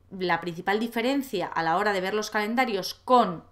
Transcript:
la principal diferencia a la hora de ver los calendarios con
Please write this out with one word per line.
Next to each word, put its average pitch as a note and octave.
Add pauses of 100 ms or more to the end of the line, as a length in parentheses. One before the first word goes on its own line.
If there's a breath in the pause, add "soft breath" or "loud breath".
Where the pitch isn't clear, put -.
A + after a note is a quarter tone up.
la F3
principal F3+
diferencia A#3+
a -
la E3
hora G#3
de F#3
ver F#3+
los G#3+
calendarios A3
con G#3+